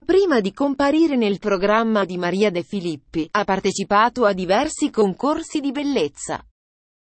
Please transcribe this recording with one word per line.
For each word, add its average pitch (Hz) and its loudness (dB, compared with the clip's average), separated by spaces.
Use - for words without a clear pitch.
prima 339 2
di 196 -2
comparire 285 2
nel 208 0
programma 208 0
di 175 -6
Maria 180 0
De 175 -2
Filippi, 170 -6
ha 208 0
partecipato 202 0
a 202 2
diversi 202 -2
concorsi 285 -2
di 277 -4
bellezza. 240 -4